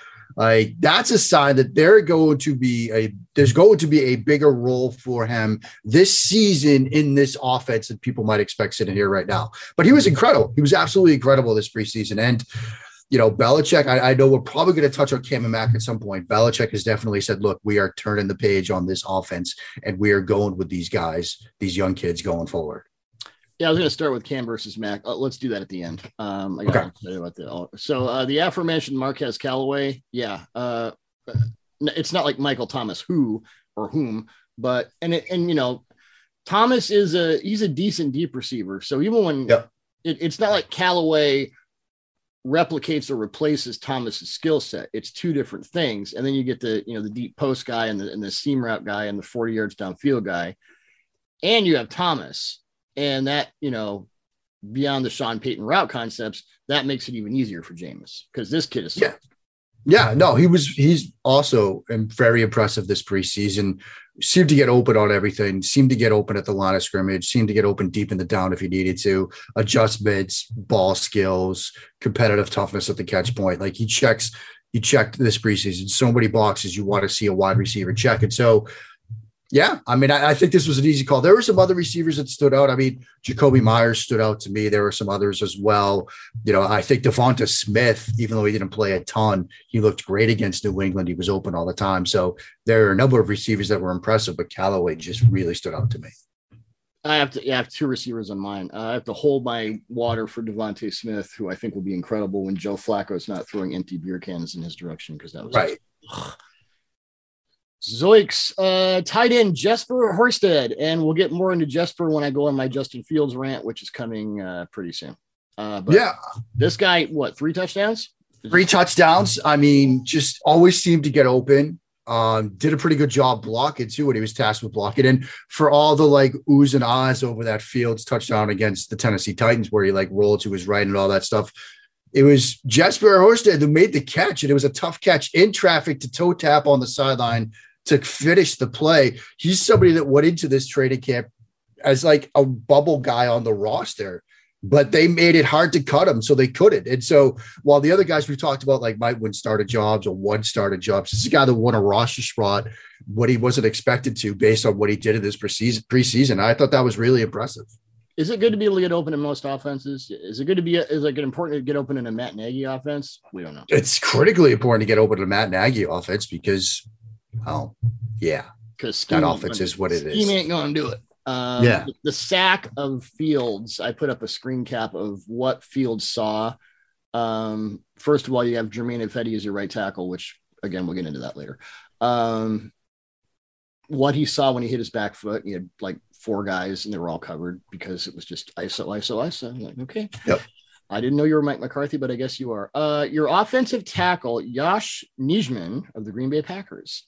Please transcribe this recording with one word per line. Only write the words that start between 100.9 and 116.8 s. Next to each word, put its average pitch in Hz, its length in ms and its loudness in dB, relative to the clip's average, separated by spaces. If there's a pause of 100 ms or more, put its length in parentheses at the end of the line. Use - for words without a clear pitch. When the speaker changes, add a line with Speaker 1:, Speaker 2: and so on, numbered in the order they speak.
Speaker 2:
Smith, 104 420 -10
who 98 140 -8
I 92 60 -8
think 101 180 -10
will 98 80 -8
be 95 120 -6
incredible 98 500 -6
when 98 100 -6
Joe 98 220 -6
Flacco 101 400 -6
is 85 100 -12
not 92 220 -10
throwing 95 260 -8
empty 90 240 -10
beer 90 220 -10
cans 85 340 -12
in 87 80 -12
his 85 140 -14
direction, 78 420 -16
'cause 82 140 -20
that 82 120 -16
was - 120 -8
Speaker 1:
Right. - 240 0 (240)
Speaker 2:
just, - 200 -16
ugh. - 120 -16 (1500)
Zoinks, 180 760 2
uh, 185 420 0
tight 226 320 2
end 214 240 4
Jesper 226 580 0
Horsted, 170 640 2
and 160 240 -2
we'll 156 120 0
get 165 180 0
more 185 180 -2
into 175 140 0
Jesper 165 460 -2
when 151 120 0
I 143 80 -2
go 143 160 -2
on 147 80 0
my 131 140 -2
Justin 131 340 -8
Fields 147 320 -2
rant, 131 300 -8
which 113 160 -10
is - 80 -18
coming, 107 500 -10
uh, 90 320 -10
pretty 87 220 -12
soon. 71 240 -14 (400)
Uh, 104 240 -10
but 104 140 2
Speaker 1:
Yeah. 220 180 4 (420)
Speaker 2:
this 147 220 0
guy, 175 300 2